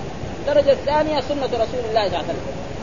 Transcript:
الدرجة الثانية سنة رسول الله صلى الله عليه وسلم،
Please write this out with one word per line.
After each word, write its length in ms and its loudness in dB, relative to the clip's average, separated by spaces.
الدرجة 320 2
الثانية 580 2
سنة 160 0
رسول 440 0
الله 180 4
صلى 0 -
الله 100 0
عليه 100 -2
وسلم، 200 -4